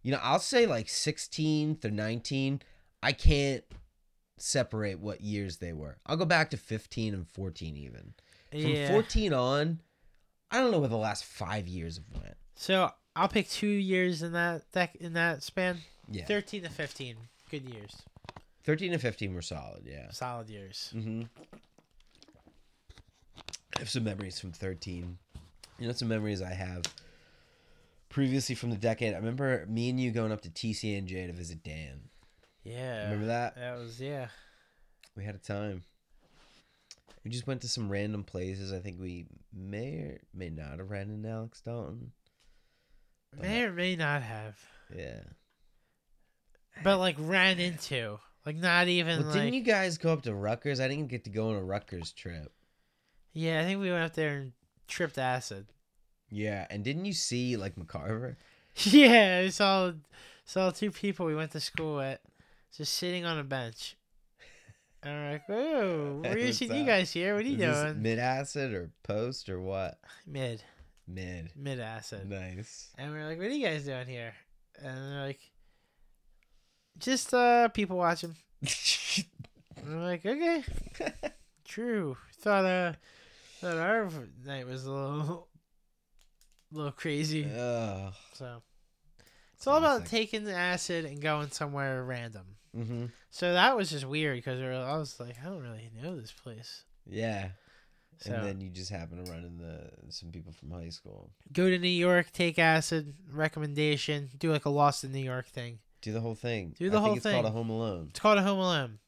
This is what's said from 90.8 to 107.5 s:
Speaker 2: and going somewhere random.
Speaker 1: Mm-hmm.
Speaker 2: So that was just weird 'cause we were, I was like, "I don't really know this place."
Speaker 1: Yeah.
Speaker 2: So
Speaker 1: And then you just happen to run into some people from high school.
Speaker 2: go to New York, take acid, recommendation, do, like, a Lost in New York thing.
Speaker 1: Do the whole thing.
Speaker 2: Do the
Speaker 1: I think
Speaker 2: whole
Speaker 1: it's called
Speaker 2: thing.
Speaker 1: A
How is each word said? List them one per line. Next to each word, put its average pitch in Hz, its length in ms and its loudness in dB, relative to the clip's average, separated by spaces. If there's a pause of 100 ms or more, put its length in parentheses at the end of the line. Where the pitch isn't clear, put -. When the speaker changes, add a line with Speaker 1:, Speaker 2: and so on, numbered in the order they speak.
Speaker 2:
and 143 160 -8
going 147 300 0
somewhere 139 540 -2
random. 117 400 -8 (320)
Speaker 1:
Mm-hmm. 117 300 -4 (240)
Speaker 2:
So 175 220 0
that 226 240 8
was 190 140 0
just 143 160 -6
weird 143 380 -2
'cause 127 140 -2
we 131 60 -4
were, 127 100 -4
I 131 240 -4
was 147 200 -8
like, 120 240 -12
"I 156 40 -12
don't 180 160 -10
really 113 280 -12 (100)
know 156 200 -8
this 113 120 -14
place." - 520 -16 (220)
Speaker 1:
Yeah. 101 420 -4 (720)
Speaker 2:
So 110 160 -6
Speaker 1:
And 110 120 -2
then 95 140 -4
you 95 100 -8
just 92 200 -10
happen 87 340 -8
to 90 60 -10
run 82 140 -10
into 85 460 -12 (220)
some 85 180 -12
people 82 220 -12
from 76 180 -16
high 85 200 -10
school. 50 400 -16 (220)
Speaker 2:
go 180 160 4
to 180 100 4
New 175 100 2
York, 175 440 6
take 170 260 2
acid, 160 560 4 (180)
recommendation, 151 960 0 (100)
do, 160 140 2
like, 147 120 2
a 147 60 4
Lost 143 320 4
in 135 80 -8
New 135 140 -4
York 127 240 -4
thing. 120 320 -10 (220)
Speaker 1:
Do 107 100 -4
the 113 80 0
whole 113 160 -4
thing. 107 420 -2
Speaker 2:
Do 180 100 0
the 214 100 6
Speaker 1:
I - 20 8
think 214 80 4
Speaker 2:
whole 208 80 4
Speaker 1:
it's - 80 -4
called 208 120 2
Speaker 2:
thing. 147 100 4
Speaker 1:
A 110 40 2